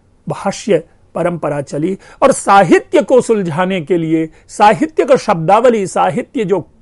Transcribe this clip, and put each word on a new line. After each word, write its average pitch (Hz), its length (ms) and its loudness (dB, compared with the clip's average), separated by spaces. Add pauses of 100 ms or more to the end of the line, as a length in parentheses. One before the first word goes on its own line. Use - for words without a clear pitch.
(280)
भाष्य 185 560 -4 (300)
परंपरा 151 460 -6
चली 156 380 -6 (240)
और 262 100 4
साहित्य 202 720 2
को 254 180 4
सुलझाने 185 600 -2
के 175 180 -2
लिए 160 300 -2 (200)
साहित्य 226 560 2
को 262 120 2
शब्दावली, 208 680 0
साहित्य 196 580 -4
जो 180 160 -2 (220)